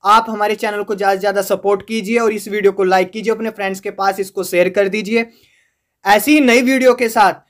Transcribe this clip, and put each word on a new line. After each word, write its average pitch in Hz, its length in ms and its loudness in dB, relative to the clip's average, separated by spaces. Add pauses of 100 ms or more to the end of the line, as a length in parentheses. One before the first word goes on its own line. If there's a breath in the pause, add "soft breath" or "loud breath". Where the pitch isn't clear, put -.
आप 220 240 4
हमारे 214 260 -2
चैनल 208 280 -4
को 208 120 -4
ज़्यादा 196 200 0
से 190 60 -4
ज़्यादा 196 220 0
सपोर्ट 196 460 -2
कीजिए 226 300 -2
और 226 140 0
इस 214 160 -8
वीडियो 196 240 0
को 190 120 -2
लाइक 185 260 2
कीजिए, 220 220 -4
अपने 220 180 -4
फ्रेंड्स 190 300 -8
के 202 100 -10
पास 196 300 -4
इसको 190 240 -6
शेयर 180 240 2
कर 196 200 0
दीजिए। 214 420 -4 (760 soft breath)
ऐसी 208 260 2
ही 302 80 4
नई 247 220 4
वीडियो 254 320 2
के 240 140 -4
साथ 214 240 2 (180)